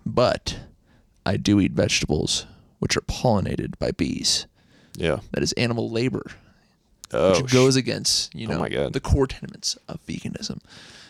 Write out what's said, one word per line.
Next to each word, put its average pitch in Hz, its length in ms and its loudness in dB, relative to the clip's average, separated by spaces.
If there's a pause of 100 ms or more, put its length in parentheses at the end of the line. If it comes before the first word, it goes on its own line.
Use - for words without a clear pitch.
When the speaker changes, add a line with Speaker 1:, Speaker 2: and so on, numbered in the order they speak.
Speaker 1:
but 110 520 0 (680)
I 101 120 0
do 101 240 4
eat 87 120 2
vegetables, - 760 0 (340)
which - 160 -2
are - 60 0
pollinated - 760 -2
by - 140 0
bees." - 540 -2 (500)
Speaker 2:
Yeah. 78 220 0 (140)
Speaker 1:
That 71 100 -2
is - 120 0
animal 117 360 -2
labor, 117 340 -2 (880)
Speaker 2:
Oh, 92 280 4
Speaker 1:
which 127 100 -2
Speaker 2:
sh- - 20 -2
Speaker 1:
goes 131 240 6
against, - 580 -2
you - 140 -10
Speaker 2:
Oh - 40 -2
Speaker 1:
know, - 80 -2
Speaker 2:
my - 80 -2
God. 67 260 -2
Speaker 1:
the - 60 -4
core - 260 4
tenements - 500 -8 (120)
of - 180 -12
veganism. - 520 -8 (520)